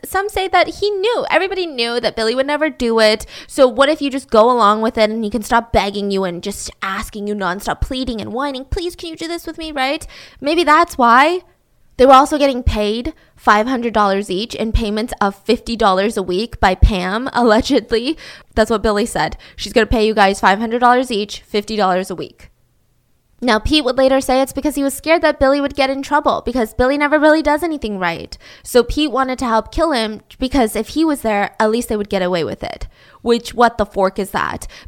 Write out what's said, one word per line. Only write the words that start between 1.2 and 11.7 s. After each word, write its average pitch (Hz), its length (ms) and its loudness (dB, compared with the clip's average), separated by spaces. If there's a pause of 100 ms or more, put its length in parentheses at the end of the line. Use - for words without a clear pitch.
Everybody 370 360 0
knew 240 340 -4
that 226 160 -2
Billy 226 180 -2
would 269 140 -2
never 294 220 -2
do 226 320 0
it. 214 240 2 (220)
So 269 200 4
what 262 220 2
if 311 120 0
you 277 80 -2
just 262 200 -8
go 226 200 6
along 220 320 4
with 233 160 -2
it 214 120 4
and 226 120 -6
he 208 80 -4
can 220 120 -6
stop 233 320 -2
begging 202 360 -2
you 190 140 -2
and 175 180 -6
just - 300 -10 (100)
asking 202 460 -8
you 208 80 -4
nonstop, 196 460 -4
pleading 254 400 -6
and - 100 -10
whining, 269 320 -6
"Please, 349 320 -6
can 339 140 -12
you 320 80 -12
do 330 100 -10
this 339 180 -8
with 320 120 -12
me?" 311 160 -10
Right? 277 340 -4 (320)
Maybe 320 240 0
that's 302 340 2
why. 269 440 4 (560)